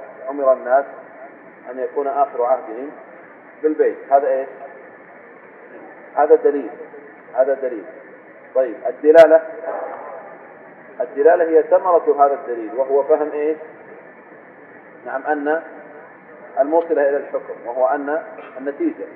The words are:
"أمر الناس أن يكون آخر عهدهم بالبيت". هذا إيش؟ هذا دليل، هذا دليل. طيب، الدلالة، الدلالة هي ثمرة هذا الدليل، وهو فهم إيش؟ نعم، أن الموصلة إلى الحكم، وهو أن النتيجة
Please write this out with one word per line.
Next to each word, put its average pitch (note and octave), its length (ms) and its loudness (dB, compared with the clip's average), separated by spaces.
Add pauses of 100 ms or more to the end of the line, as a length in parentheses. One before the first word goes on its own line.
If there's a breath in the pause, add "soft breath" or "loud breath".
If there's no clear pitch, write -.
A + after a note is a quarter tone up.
(300)
"أمر C#3 220 2
الناس B2 320 0 (840)
أن B2+ 80 -12
يكون C#3 280 -6
آخر C#3 360 -2
عهدهم B2 480 -4 (720)
بالبيت". D3+ 340 0 (140)
هذا C#3 180 4
إيش؟ C3+ 200 -2 (1700)
هذا D3+ 180 6
دليل، C#3+ 360 2 (640)
هذا C3+ 200 0
دليل. G#2 300 -8 (680)
طيب، B2+ 200 -2 (120)
الدلالة، D#3 560 6 (1600)
الدلالة D#3+ 440 4
هي D#3+ 180 4
ثمرة D#3+ 640 4
هذا C#3 80 0
الدليل، A#2 420 -8
وهو C3+ 260 0
فهم D3+ 300 0
إيش؟ D3+ 240 -2 (1500)
نعم، C3 200 -8
أن D3+ 360 -2 (1000)
الموصلة D3+ 480 2
إلى C#3+ 80 0
الحكم، - 380 -8 (120)
وهو B2+ 200 0
أن C#3+ 360 -4 (360)
النتيجة C#3+ 460 -6 (100)